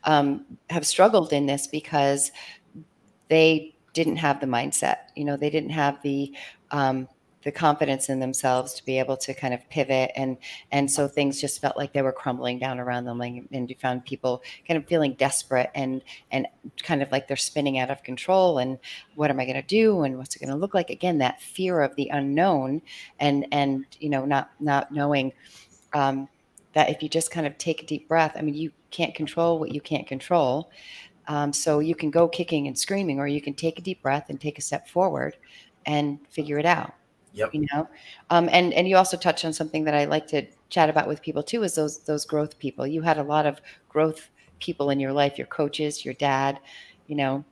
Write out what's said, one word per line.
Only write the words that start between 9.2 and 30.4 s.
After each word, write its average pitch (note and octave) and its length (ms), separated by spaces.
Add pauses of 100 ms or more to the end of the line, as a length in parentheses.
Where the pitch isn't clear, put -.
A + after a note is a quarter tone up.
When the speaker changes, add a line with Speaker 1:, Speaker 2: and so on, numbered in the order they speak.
Speaker 1:
kind B2+ 220
of - 160
pivot. C3 460
And, C3 200 (360)
and C#3 180
so C#3+ 160
things C#3 340
just - 200
felt C#3 160
like C#3 160
they C#3 100
were C3 80
crumbling B2+ 480
down B2+ 220
around B2 240
them. A#2+ 160
Like, B2 320
and B2+ 180
you C3 100
found B2+ 240
people B2 380 (240)
kind E3 100
of D3 120
feeling D3+ 240
desperate C3 640
and, C3 260 (300)
and C3+ 160 (340)
kind C#3+ 200
of C#3 100
like C#3 160
they're C3+ 80
spinning C#3+ 420
out B2+ 100
of C3+ 140
control. F3+ 560
And C3 220 (340)
what D3 160
am C3+ 80
I B2+ 80
gonna C3 160
do? G#3 400
And C3 160
what's B2+ 160
it - 60
gonna C3+ 160
look F#3+ 180
like? F3 160
Again, F3 280
that B2+ 220
fear F3+ 420
of C3+ 120
the C#3+ 140
unknown C#3+ 760 (380)
and, C#3+ 320
and, C#3 340 (140)
you D3+ 80
know, C3+ 160
not, C#3 340
not C#3+ 320
knowing, C#3+ 420 (600)
um, C3+ 360 (440)
that D#3 180
if D3+ 100
you D3+ 80
just E3 220
kind D#3+ 160
of C#3+ 120
take D#3+ 220
a - 60
deep - 220
breath, D#3+ 280
I - 60
mean, D3 140
you D#3 160 (180)
can't - 240
control E3 460
what D3+ 120
you D3 80
can't - 280
control. C#3+ 600 (600)